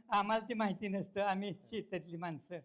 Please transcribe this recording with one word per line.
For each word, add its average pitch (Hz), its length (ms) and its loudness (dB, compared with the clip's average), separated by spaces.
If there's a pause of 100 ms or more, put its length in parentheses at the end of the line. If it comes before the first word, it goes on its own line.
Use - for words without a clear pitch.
(100)
आम्हाला 214 400 4
ती 240 40 0
माहिती 214 340 0
नसतं, 196 340 0
आम्ही 196 320 2 (140)
शेतातली 175 500 -6
माणसं. 170 480 -6